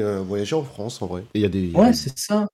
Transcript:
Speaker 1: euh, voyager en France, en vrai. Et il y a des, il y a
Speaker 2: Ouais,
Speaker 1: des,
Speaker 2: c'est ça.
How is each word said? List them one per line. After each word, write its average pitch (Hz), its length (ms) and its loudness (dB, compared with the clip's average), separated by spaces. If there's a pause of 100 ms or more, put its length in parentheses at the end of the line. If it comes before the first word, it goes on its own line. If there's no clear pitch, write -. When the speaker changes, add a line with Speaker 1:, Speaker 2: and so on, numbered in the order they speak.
Speaker 1:
euh, 104 200 -2
voyager 101 340 -4
en 156 80 0
France, 117 380 -10
en 98 60 -6
vrai. 90 160 -8 (100)
Et 107 60 0
il - 20 4
y 104 40 4
a 95 40 4
des, 95 100 0
il 90 140 -2
y - 20 2
a - 40 4
Speaker 2:
Ouais, 226 80 10
Speaker 1:
des, 240 60 6
Speaker 2:
c'est - 240 -4
ça. 208 360 0